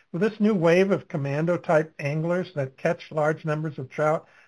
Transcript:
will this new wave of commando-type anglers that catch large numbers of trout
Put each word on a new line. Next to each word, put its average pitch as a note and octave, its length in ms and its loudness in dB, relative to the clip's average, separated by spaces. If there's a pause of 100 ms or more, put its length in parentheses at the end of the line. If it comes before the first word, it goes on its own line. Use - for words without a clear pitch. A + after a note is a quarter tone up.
(100)
will E3+ 100 -8
this G#3 200 -2
new G#3+ 140 4
wave F3+ 360 4
of E3 160 0
commando-type D#3 920 -2
anglers E3 540 -4
that C3+ 220 -6
catch - 360 -4
large D#3 320 0
numbers D3+ 340 -4
of C3 120 -12
trout D#3 360 0 (220)